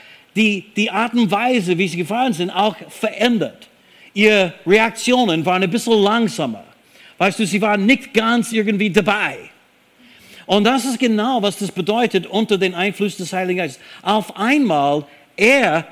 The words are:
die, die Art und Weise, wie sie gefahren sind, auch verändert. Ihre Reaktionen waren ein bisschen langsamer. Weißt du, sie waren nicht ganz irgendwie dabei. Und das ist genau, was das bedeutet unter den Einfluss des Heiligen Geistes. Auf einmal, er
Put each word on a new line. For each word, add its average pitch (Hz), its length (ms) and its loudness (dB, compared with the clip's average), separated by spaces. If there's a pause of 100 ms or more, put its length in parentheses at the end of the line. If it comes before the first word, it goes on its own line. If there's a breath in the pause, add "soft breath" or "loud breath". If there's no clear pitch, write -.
(360 loud breath)
die, 208 280 2 (120)
die 208 160 0
Art 233 220 -2
und 233 180 2
Weise, 208 440 0
wie 185 120 0
sie 165 80 -8
gefahren 214 360 -2
sind, 175 180 -4
auch 196 260 0 (120)
verändert. 214 800 -4 (460 soft breath)
Ihre 202 400 4 (100)
Reaktionen 220 800 2
waren 185 200 0
ein 175 60 0
bisschen 226 300 2
langsamer. 190 640 -2 (540 soft breath)
Weißt 196 220 -2
du, 214 60 0
sie 180 140 -2
waren 208 240 0
nicht - 300 0
ganz 226 380 0
irgendwie 214 380 0
dabei. 180 480 0 (1080 loud breath)
Und 202 180 2
das 240 200 2
ist 254 160 -4
genau, 226 420 0
was 202 160 -2
das 196 140 -6
bedeutet 196 560 -2
unter 208 280 0
den 185 180 -2
Einfluss 190 420 -4
des 180 160 -10
Heiligen 185 260 -2
Geistes. 156 240 -8 (200 loud breath)
Auf 208 340 -2
einmal, 175 680 0 (300 loud breath)
er 202 580 2